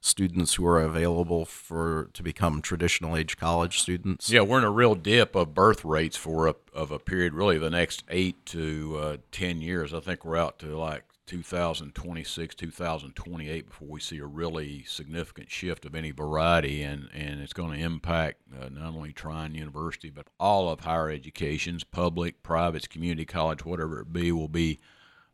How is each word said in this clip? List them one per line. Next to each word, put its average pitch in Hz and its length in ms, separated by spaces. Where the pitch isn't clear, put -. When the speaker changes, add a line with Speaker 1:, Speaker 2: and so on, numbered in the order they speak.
Speaker 1:
students 90 540
who 90 100
are 85 160
available 82 640
for, 82 680
to - 100
become 78 400
traditional 82 540
age 80 200
college 85 440
students. 90 500
Speaker 2:
Yeah, 117 120
we're 117 160
in 120 60
a 104 60
real 110 240
dip 104 400
of 82 200
birth 110 300
rates 78 320
for 80 300
a, 76 80
of 76 200
a 71 80
period, 90 340
really 90 240
the 78 100
next 85 400
eight 92 380
to, 78 520
uh, 76 180
ten 87 280
years. 82 320
I 82 60
think 87 260
we're 82 120
out 82 240
to, 78 180
like, 78 240
two 87 160
thousand 82 500
twenty-six, 82 640
two 82 160
thousand 78 460
twenty-eight 80 500
before - 220
we 76 100
see 80 200
a 71 80
really 76 580
significant 80 640
shift - 340
of 73 120
any 80 160
variety, 76 720
and, 71 280
and 73 280
it's 71 120
gonna 80 260
impact, 82 640
uh, 65 140
not 78 260
only 76 180
Trine 78 440
University, 78 520
but 71 200
all 95 300
of 80 120
higher 80 300
educations, 78 720
public, 85 600
privates, 85 420
community 80 380
college, 80 400
whatever 80 340
it 82 140
be, 85 180
will 80 160
be, 80 320